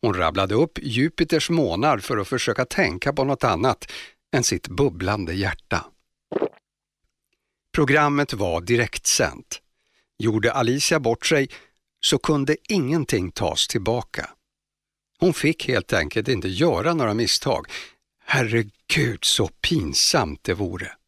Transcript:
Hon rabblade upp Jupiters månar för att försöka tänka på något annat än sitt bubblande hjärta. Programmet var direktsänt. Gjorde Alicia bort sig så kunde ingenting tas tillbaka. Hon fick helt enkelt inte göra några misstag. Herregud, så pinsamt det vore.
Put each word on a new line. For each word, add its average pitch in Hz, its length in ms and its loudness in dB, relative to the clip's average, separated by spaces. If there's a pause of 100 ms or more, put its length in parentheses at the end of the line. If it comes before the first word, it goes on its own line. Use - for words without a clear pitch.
Hon 110 140 0
rabblade 92 400 0
upp 151 280 0
Jupiters 147 680 0
månar 131 480 2
för 107 200 -4
att 98 100 -4
försöka 123 360 0
tänka - 480 -2
på 139 120 0
något 139 200 -2
annat 110 480 0 (440)
än 123 80 2
sitt - 240 -2
bubblande 92 680 -2
hjärta. - 500 -4 (1900)
Programmet 147 580 2
var 92 280 -2
direktsänt. - 1000 -2 (580)
Gjorde 110 340 2
Alicia 139 480 0
bort 117 260 0
sig 139 240 2 (500)
så - 180 2
kunde 147 380 2 (120)
ingenting 135 600 0
tas - 380 -2
tillbaka. 113 600 -4 (880)
Hon 175 160 4
fick - 340 -2
helt 120 240 0
enkelt 95 360 0
inte 127 200 0
göra 117 460 2
några 117 200 0
misstag. - 520 0 (580)
Herregud, 117 1000 0
så - 240 2
pinsamt 87 960 0
det 92 100 0
vore. 90 380 -6 (160)